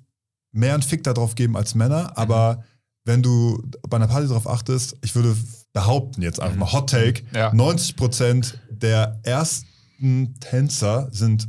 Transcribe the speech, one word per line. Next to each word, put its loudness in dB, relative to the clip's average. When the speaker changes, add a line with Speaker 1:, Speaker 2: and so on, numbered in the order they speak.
Speaker 1:
mehr 2
einen 0
Fick -2
da 0
drauf -2
geben 0
als -2
Männer, 2
Speaker 2:
Mhm. -12
Speaker 1:
aber 2
wenn 4
du 2
bei 0
einer 4
Party 0
drauf -2
achtest, -4
ich -4
würde 2
behaupten 0
jetzt -4
einfach -4
Speaker 2:
Mhm. -2
Speaker 1:
mal, -2
Hot 0
Take, 2
Speaker 2:
Ja. 0
Speaker 1:
neunzig 2
Prozent 0
der 0
ersten -4
Tänzer -2
sind 0